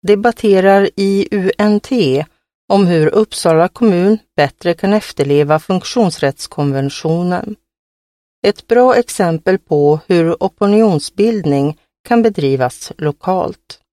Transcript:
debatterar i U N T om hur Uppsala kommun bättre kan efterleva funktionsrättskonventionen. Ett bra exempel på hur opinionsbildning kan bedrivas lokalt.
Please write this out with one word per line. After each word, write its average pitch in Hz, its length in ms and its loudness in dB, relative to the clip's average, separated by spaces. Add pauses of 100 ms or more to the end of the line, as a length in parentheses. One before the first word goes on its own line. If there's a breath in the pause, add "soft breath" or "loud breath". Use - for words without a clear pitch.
debatterar 202 880 2
i 196 340 -2
U 190 280 -2
N 208 220 0
T 156 440 -2 (480)
om 196 140 2
hur 165 200 2
Uppsala 175 640 0
kommun 208 500 0 (180)
bättre 156 380 -2
kan 196 180 -2
efterleva 147 680 0
funktionsrättskonventionen. 165 2000 -4 (920)
Ett - 200 -2
bra 247 280 4
exempel 185 640 -2
på 147 480 0
hur 170 340 0
opinionsbildning 190 1400 0 (300)
kan 233 140 2
bedrivas 135 760 -2
lokalt. - 840 -6 (120)